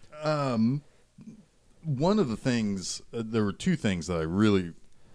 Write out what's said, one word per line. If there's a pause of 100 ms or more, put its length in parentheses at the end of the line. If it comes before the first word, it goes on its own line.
(240)
Um, (1040)
one
of
the
things, (120)
uh,
there
were
two
things
that
I
really, (420)